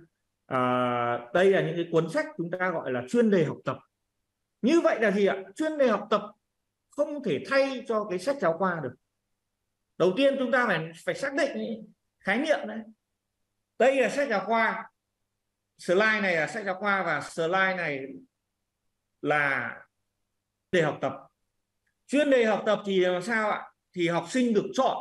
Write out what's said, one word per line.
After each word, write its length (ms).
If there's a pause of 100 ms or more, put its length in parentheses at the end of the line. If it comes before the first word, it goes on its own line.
(460)
à, 140 (720)
đây 180
là 100
những 140
cái 160
cuốn 180
sách 160 (120)
chúng 140
ta 180
gọi 220
là 180
chuyên 220
đề 140
học 200
tập. 120 (840)
Như 200
vậy 200
là 100
gì 140
ạ? 100 (200)
Chuyên 220
đề 100
học 220
tập 120 (680)
không 340
thể 260
thay 380
cho 220
cái 100
sách 220
giáo 160
khoa 260
được. 120 (1000)
Đầu 200
tiên 220
chúng 120
ta 160
phải, 240 (140)
phải 100
xác 180
định 520 (340)
khái 200
niệm 280
đấy. 120 (1000)
Đây 220
là 80
sách 200
giáo 160
khoa. 440 (880)
Slide 440
này 140
là 120
sách 180
giáo 100
khoa 280
và 180
slide 560
này 240 (1200)
là 540 (960)
đề 100
học 200
tập. 120 (960)
Chuyên 220
đề 160
học 200
tập 200
thì 140
làm 220
sao 280
ạ? 120 (320)
Thì 140
học 220
sinh 240
được 200
chọn 280